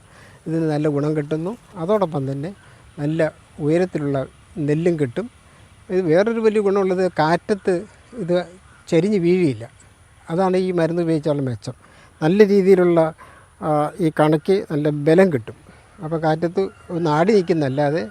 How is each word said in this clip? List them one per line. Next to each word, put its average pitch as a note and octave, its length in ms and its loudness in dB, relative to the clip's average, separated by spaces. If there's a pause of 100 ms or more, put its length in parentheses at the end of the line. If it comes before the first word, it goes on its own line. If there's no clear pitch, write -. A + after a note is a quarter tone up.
(480)
ഇതിന് E3 220 -2
നല്ല D3+ 180 0
ഗുണം D3 300 -2
കിട്ടുന്നു. D#3 400 -6 (180)
അതോടൊപ്പം E3 560 -2
തന്നെ C#3+ 220 -8 (460)
നല്ല D#3 320 -2 (280)
ഉയരത്തിലുള്ള D3 680 -2 (320)
നെല്ലും D#3+ 420 0
കിട്ടും. D3 300 -4 (600)
ഇത് F#3 120 -2
വേറൊരു G3 380 2
വലിയ G#3+ 220 2
ഗുണമുള്ളത്, F#3+ 580 0
കാറ്റത്ത് F3+ 540 0 (400)
ഇത് F3 320 -2 (460)
ചരിഞ്ഞ് F#3+ 280 2
വീഴില്ല. E3+ 500 0 (600)
അതാണ് F#3 280 0
ഈ F#3 140 0
മരുന്ന് E3+ 300 0
ഉപയോഗിച്ചാലുള്ള D#3 480 0
മെച്ചം. B2 240 -10 (480)
നല്ല G3 260 6
രീതിയിലുള്ള, F3+ 680 4 (480)
ആ, D3+ 380 -2
ഈ D#3+ 200 0
കണക്ക് D#3 520 2
നല്ല D3+ 180 -2
ബലം D#3+ 440 2
കിട്ടും. A2 240 -6 (460)
അപ്പോൾ D#3+ 200 -6
കാറ്റത്ത് E3+ 460 -2 (200)
ഒന്ന് E3+ 200 -2
ആടി E3 240 2
നിൽക്കുന്നല്ലാതെ D#3 760 0